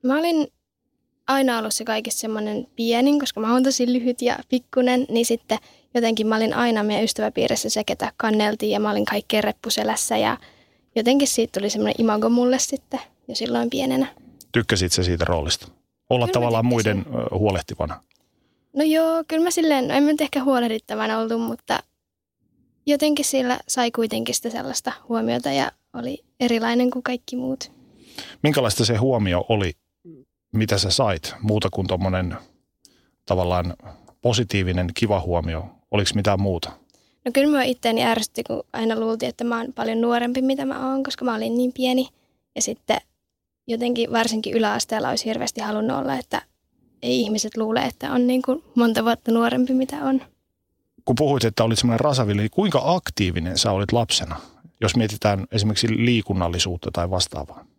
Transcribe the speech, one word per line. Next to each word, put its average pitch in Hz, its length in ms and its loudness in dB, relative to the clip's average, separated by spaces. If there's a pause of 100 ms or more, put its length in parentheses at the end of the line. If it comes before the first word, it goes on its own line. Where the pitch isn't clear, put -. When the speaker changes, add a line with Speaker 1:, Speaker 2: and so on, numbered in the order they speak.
Speaker 1:
Mä 254 160 2
olin 330 280 0 (800)
aina 262 320 2
ollut 220 140 -4
se - 100 -4
kaikista 220 380 -4
semmonen 214 540 -6
pienin, 240 440 2
koska 262 200 -4
mä 220 140 0
oon 254 100 4
tosi 254 300 2
lyhyt 247 280 0
ja 240 180 0 (100)
pikkunen, 254 600 2
niin 233 160 2
sitten 233 320 -2 (360)
jotenkin 226 340 0
mä 220 80 2
olin 220 180 0
aina 233 300 2
meidän 208 200 0
ystäväpiirissä 220 680 -2
se, 214 140 -2
ketä - 340 -4
kanneltiin 214 540 0
ja 208 80 0
mä 214 120 0
olin 208 140 0
kaikkein 208 380 -2
reppuselässä 214 760 -2
ja - 200 0 (580)
jotenkin 254 320 4
siitä 226 320 0
tuli 202 100 0
semmonen 214 280 0
imago 220 320 2
mulle 247 300 4
sitten - 400 -6 (280)
jo 247 80 -10
silloin 233 340 -2
pienenä. 262 380 0 (440)
Speaker 2:
Tykkäsit 92 400 2
sä 92 120 2
siitä 87 220 0
roolista? 80 420 -2 (420)
Olla 123 160 2
Speaker 1:
Kyllä 120 60 -2
mä - 20 -2
Speaker 2:
tavallaan 120 360 2
Speaker 1:
tykkäsin. 107 280 2
Speaker 2:
muiden, 117 360 -4
ö, - 40 -2
huolehtivana? 95 680 -2 (720)
Speaker 1:
No 285 80 2
joo, 320 440 2
kyllä 320 160 0
mä 349 80 2
silleen, 294 360 2
no - 60 -2
en 285 100 4
mä 294 80 4
nyt 302 100 0
ehkä 277 220 -2
huolehdittavana 220 760 0
oltu, 226 200 -2
mutta 233 440 -4 (1040)
jotenkin 294 400 2
sillä 254 420 0
sai 240 240 0
kuitenkin 226 440 -2
sitä - 140 -4
sellaista - 420 -6 (180)
huomiota 233 420 0
ja 277 200 0 (220)
oli 247 300 -10 (160)
erilainen 240 520 2
kuin 247 120 -6
kaikki 247 320 -6
muut. 262 360 -6 (720)
Speaker 2:
Minkälaista 135 420 2
se 113 100 2
huomio 104 540 2
oli, 101 240 0 (800)
mitä 107 260 2
sä 101 120 0
sait, 98 520 0
muuta 104 280 0
kuin 92 180 -2
tommonen 92 500 -2 (880)
tavallaan 90 480 0 (480)
positiivinen, 95 720 0
kiva 104 260 0
huomio? 82 460 -2 (260)
Oliks 104 220 0
mitään 101 280 2
muuta? 95 300 -2 (540)
Speaker 1:
No 247 80 -4
kyllä 285 180 4
mua 285 100 2
itteeni 240 420 0
ärsytti, 226 400 -2
kun - 200 -6 (100)
aina 220 260 -2
luultiin, 226 300 -2
että 240 140 -8
mä 233 140 -2
oon 240 160 -6
paljon 226 280 -2
nuorempi, 240 400 0
mitä 269 240 0
mä 262 260 -4
oon, 269 120 -2
koska 262 220 -6
mä 233 100 0
olin 226 220 -2
niin 254 160 0
pieni. 254 360 0 (460)
Ja - 60 -6
sitten - 360 -2 (720)
jotenkin 233 440 -2
varsinkin 226 420 0
yläasteella 220 560 0
olisi 240 160 -4
hirveästi 226 360 -4
halunnut 214 360 -2
olla, 269 180 -2
että - 260 -6 (600)
ei 247 200 0
ihmiset 214 360 -2
luule, 220 220 0
että 254 320 -4
on 247 160 2
niin 254 140 2
kuin 262 220 -2 (120)
monta 226 280 4
vuotta 233 280 0
nuorempi, 247 420 2
mitä 262 220 0
on. 269 260 0 (840)
Speaker 2:
Kun 127 100 2
puhuit, 139 300 2
että 113 180 2
olit 113 160 2
semmoinen 117 200 2
rasavilli, 120 420 2
niin 110 100 0
kuinka 180 320 2
aktiivinen 90 760 0
sä 110 140 2
olit 98 200 0
lapsena, 110 440 0 (460)
jos 101 140 0
mietitään 107 560 0
esimerkiksi 110 540 0
liikunnallisuutta 90 840 0
tai 85 180 -2
vastaavaa? - 560 -4 (140)